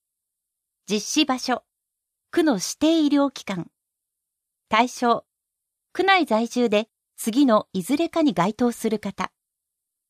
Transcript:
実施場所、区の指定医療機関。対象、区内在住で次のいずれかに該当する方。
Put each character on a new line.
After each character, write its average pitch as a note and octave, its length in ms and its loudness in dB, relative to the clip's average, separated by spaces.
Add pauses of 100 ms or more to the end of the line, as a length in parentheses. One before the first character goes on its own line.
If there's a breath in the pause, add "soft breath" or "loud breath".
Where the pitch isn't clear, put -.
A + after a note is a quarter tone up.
(920)
実 G#3 100 -2
施 D4+ 240 0
場 C4 140 -4
所、 - 260 -6 (680)
区 F4 120 0
の D4+ 120 2
指 F#3 100 -4 (140)
定 D#4+ 240 2
医 D4 40 2
療 C#4 240 2
機 - 140 -16
関。 F3+ 260 -8 (960)
対 A#3 200 2
象、 A#3 360 -2 (720)
区 F#4 100 -2
内 F#4+ 220 2
在 A3+ 220 0
住 A#3+ 200 0
で G#3+ 200 0 (280)
次 B3 300 2
の G#3+ 260 4
い F#3+ 100 -4
ず C4+ 140 -2
れ E4 140 -2
か E4 100 -2
に D4 140 2
該 G#3 180 0
当 A#3+ 200 0
す - 180 -6
る G#3+ 80 -2
方。 - 340 -8 (760)